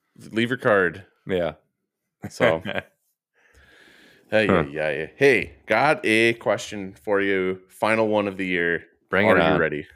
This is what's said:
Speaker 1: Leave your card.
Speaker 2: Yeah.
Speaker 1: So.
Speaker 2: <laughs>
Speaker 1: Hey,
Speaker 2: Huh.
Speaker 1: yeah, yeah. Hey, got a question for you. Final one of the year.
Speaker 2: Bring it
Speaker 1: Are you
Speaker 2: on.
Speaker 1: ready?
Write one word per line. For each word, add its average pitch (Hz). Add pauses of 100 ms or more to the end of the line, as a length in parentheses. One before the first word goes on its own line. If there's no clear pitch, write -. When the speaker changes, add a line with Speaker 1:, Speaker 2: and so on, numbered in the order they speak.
(320)
Speaker 1:
Leave 113
your 123
card. 98 (220)
Speaker 2:
Yeah. 87 (760)
Speaker 1:
So. 87
Speaker 2:
<laughs> 98 (1600)
Speaker 1:
Hey, 110
Speaker 2:
Huh. 92
Speaker 1:
yeah, 76
yeah. 73
Hey, 135 (100)
got 139
a 113
question 101
for 101
you. 92
Final 110
one 104
of 95
the 95
year. 85 (240)
Speaker 2:
Bring 95
it 92
Speaker 1:
Are 92
you 85
Speaker 2:
on. 80
Speaker 1:
ready? 76